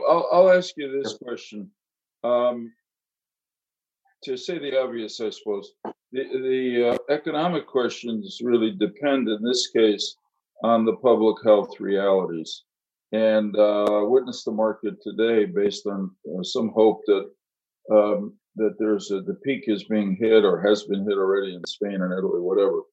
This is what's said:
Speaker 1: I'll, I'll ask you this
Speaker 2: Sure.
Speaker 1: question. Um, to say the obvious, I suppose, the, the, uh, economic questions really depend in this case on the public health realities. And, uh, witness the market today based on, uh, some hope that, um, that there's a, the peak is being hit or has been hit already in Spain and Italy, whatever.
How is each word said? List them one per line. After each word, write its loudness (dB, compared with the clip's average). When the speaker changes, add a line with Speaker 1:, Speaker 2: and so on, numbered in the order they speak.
Speaker 1:
I'll, 2
I'll 6
ask 2
you -8
this -4
Speaker 2:
Sure. -16
Speaker 1:
question. -12
Um, 0
to -8
say -8
the -2
obvious, -6
I -4
suppose, -8
the, -6
the, 0
uh, 0
economic -2
questions -4
really 2
depend -2
in -4
this -2
case 2
on 4
the 2
public 4
health 4
realities. -2
And, 2
uh, 4
witness 0
the -6
market -4
today 0
based -2
on, -6
uh, -6
some -4
hope 4
that, 0
um, 2
that -2
there's -2
a, -4
the -8
peak -4
is -2
being -2
hit 6
or 2
has 2
been -4
hit 0
already 0
in -14
Spain -6
and -2
Italy, -2
whatever. 0